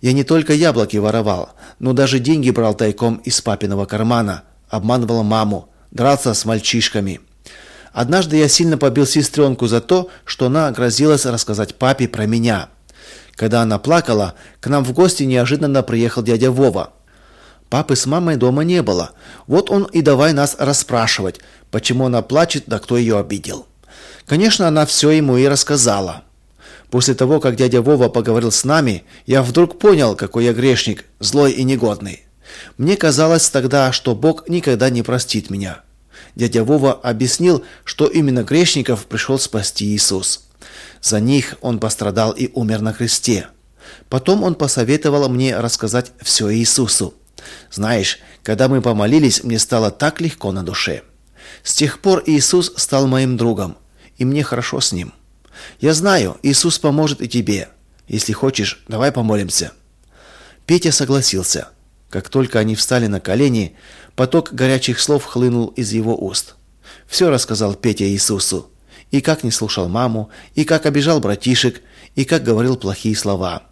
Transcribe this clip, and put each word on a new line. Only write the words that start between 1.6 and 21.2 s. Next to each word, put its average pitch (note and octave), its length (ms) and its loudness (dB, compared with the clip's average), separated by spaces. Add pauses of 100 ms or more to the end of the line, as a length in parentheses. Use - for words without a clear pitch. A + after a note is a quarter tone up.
но B2+ 160 -2
даже C3 240 2
деньги C3 320 2
брал A2 240 2
тайком A2+ 500 0
из - 160 -2
папиного G2+ 460 -4
кармана, A2 560 -2 (260)
обманывал A2+ 540 -2
маму, G#2+ 480 0 (200)
дрался C3 440 2
с - 100 -4
мальчишками. G#2+ 760 -2 (720)
Однажды D#3 440 0
я D3+ 120 4
сильно E3 280 2
побил C3+ 300 2
сестрёнку C3+ 600 0
за A2+ 140 2
то, F3+ 300 0 (160)
что - 200 -4
она D3 240 0
грозилась B2 540 2
рассказать A2 520 -4
папе C3 320 0
про G#2+ 180 -4
меня. A2+ 420 0 (680)
Когда A2+ 260 0
она A2 160 0
плакала, A#2 560 0 (260)
к - 60 -10
нам C#3 180 0
в B2+ 80 -6
гости E3+ 300 2
неожиданно C3+ 600 0
приехал A#2 400 0
дядя A#2 280 2
Вова. B2 420 0 (800)
Папы C#3+ 260 0
с - 100 -2
мамой D#3+ 300 0
дома B2+ 280 2
не F3 180 2
было. F#2 300 -2 (340)
Вот F#3 240 0
он G3 140 2
и E3 180 0
давай D3 320 4
нас C#3+ 240 0
расспрашивать, A#2 840 -2 (300)